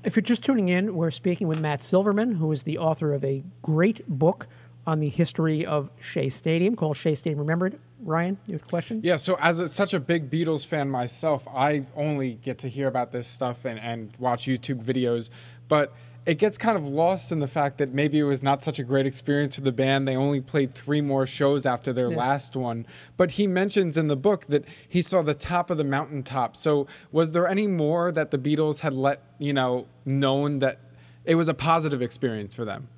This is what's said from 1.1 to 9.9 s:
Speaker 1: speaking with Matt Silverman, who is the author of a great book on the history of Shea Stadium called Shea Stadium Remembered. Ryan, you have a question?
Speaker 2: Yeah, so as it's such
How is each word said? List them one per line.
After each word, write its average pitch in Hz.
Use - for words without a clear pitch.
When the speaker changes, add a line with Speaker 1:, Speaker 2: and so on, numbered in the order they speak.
Speaker 1:
speaking 180
with 160
Matt 151
Silverman, 208
who 156
is 143
the 160
author 160
of 139
a 135
great 170
book 160
on 156
the 151
history 160
of 147
Shea 135
Stadium 170
called 156
Shea 160
Stadium 147
Remembered. 175
Ryan, 175
you 196
have 156
a -
question? 220
Speaker 2:
Yeah, 170
so 185
as 165
it's 170
such 196